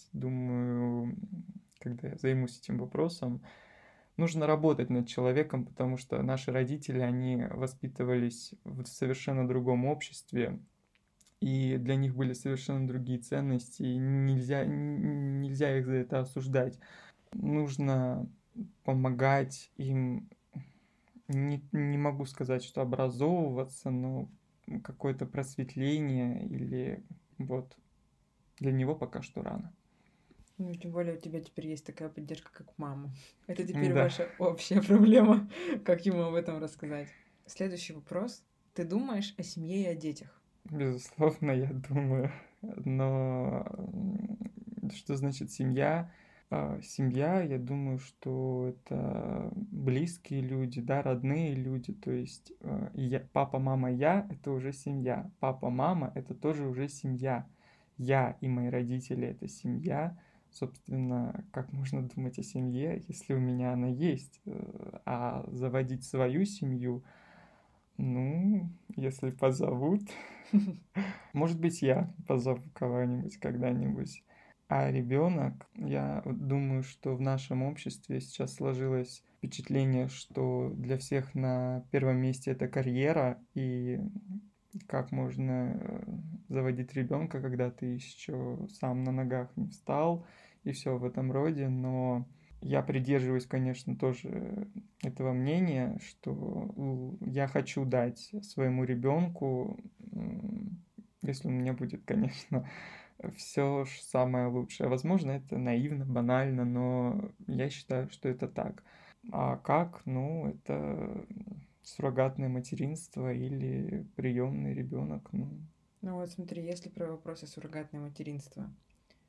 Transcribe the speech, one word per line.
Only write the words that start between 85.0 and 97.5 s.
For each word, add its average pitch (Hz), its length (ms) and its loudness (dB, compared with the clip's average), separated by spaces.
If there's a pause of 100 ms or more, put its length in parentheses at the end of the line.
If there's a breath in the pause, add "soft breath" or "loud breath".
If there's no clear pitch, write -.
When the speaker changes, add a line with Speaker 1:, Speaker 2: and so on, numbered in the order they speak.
Speaker 1:
можно, 127 680 0
э, - 220 -6 (460)
заводить 131 460 0
ребенка, 139 460 -2
когда 127 300 0
ты 123 160 -8
еще 127 800 -6
сам 127 360 -2
на 131 80 0
ногах 127 440 0
не - 120 -2
встал, 165 580 0 (380 loud breath)
и 139 80 -2
все 131 260 -2
в 123 60 -4
этом 127 260 0
роде. 139 380 2
Но 127 580 0 (340 loud breath)
я 135 220 2
придерживаюсь, 131 640 2
конечно, 131 500 -2
тоже - 680 -2 (360)
этого 131 300 -2
мнения, 135 720 2
что, - 300 -8 (440)
ну, 131 440 -4
я 139 260 0
хочу 139 380 0